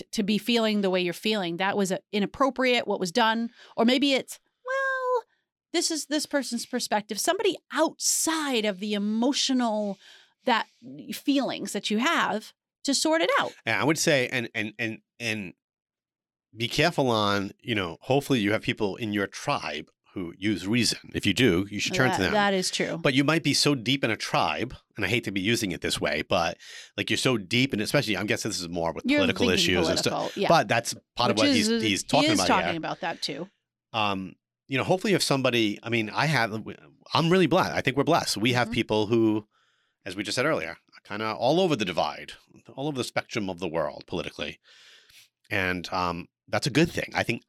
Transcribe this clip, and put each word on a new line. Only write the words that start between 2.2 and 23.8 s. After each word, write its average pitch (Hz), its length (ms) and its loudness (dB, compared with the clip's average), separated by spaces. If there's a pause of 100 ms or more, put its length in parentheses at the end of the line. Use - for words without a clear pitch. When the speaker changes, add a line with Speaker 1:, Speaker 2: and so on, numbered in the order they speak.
Speaker 1:
what 196 140 -2
was 180 100 -4
done." 226 380 2 (260)
Or 233 80 2
maybe 269 300 4
it's, - 260 -4 (260)
"Well, 523 580 -2 (500)
this 339 180 -2
is 302 140 -6
this 294 200 -2
person's 247 400 -4
perspective." 214 540 -4
Somebody 381 380 0 (160)
outside 294 920 0
of 202 160 -2
the 208 140 -4
emotional, 214 1040 0 (480)
that 131 220 2 (440)
feelings 208 640 -2
that 202 180 -4
you 208 60 0
have 220 560 -2 (320)
to 277 80 2
sort 320 280 2
it 370 80 0 (120)
out. - 120 -4 (140)
Speaker 2:
Yeah, 107 140 2
I - 20 2
would 151 160 4
say, 135 320 2
and, 120 240 -2
and, 110 240 -4
and, 113 200 -4 (200)
and 110 340 -4 (1000)
be 113 140 -4
careful 147 400 2
on, 101 420 2 (100)
you 117 140 -4
know, 90 260 -4
hopefully 139 380 2
you 101 140 2
have 101 80 -2
people 104 340 -2
in 110 160 -6
your 101 160 0
tribe 80 640 -6 (240)
who 92 240 -8
use 92 280 -2
reason. 107 340 0 (140)
If 76 120 -4
you 101 80 2
do, 98 360 4
you 101 120 -6
should - 120 -2
turn 180 180 2
to 175 60 0
Speaker 1:
That, 92 60 2
Speaker 2:
them. 80 100 2
Speaker 1:
that 202 200 2
is 185 180 0
true. 165 260 -4
Speaker 2:
But 147 160 2
you 139 120 4
might 156 180 2
be 147 100 2
so 147 220 4
deep 127 260 0